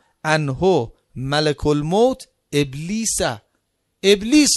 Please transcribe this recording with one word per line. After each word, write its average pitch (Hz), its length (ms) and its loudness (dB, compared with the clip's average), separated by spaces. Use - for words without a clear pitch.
عنه 156 640 0
ملک 147 500 -2
الموت 165 640 0
ابلیس»، 151 640 -4
ابلیس 214 540 4